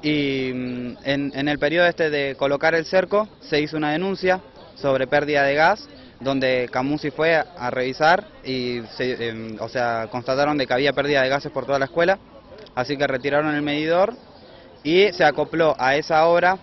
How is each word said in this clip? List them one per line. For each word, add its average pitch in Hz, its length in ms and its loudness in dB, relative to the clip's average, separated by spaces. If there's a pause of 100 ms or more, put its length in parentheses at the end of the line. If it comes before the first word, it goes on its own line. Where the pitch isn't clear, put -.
Y, 139 500 -2
mm, 123 500 -8
en, 139 320 -2
en 139 120 -2
el 147 120 -2
periodo 160 280 2
este 170 220 0
de 139 260 -2
colocar 143 400 0
el 165 100 0
cerco, 190 420 0 (140)
se 147 200 -2
hizo 151 160 -4
una 151 140 -2
denuncia 185 500 -2 (340)
sobre 135 320 0
pérdida 147 360 2
de 139 120 2
gas, 170 320 2 (320)
donde 131 520 0
Camusi 143 400 -2
fue 160 240 2
a, 147 120 0 (100)
a 120 140 -6
revisar 143 540 2 (180)
y 123 380 -4 (140)
se, 123 340 -4
em, 110 300 -10
o 113 100 -8
sea, 117 420 -2
constataron 135 460 -2
de 131 100 -2
que 131 60 0
había 139 200 2
pérdida 143 300 2
de 131 60 0
gases 143 220 -2
por 135 140 -6
toda 139 140 0
la 135 60 0
escuela, 170 340 0 (560)
así 127 220 -4
que 139 100 0
retiraron 139 480 0
el 147 60 -2
medidor 156 520 0 (680)
y 185 300 4
se 175 100 2
acopló 151 560 2
a 131 160 2
esa 156 300 2
obra 175 380 4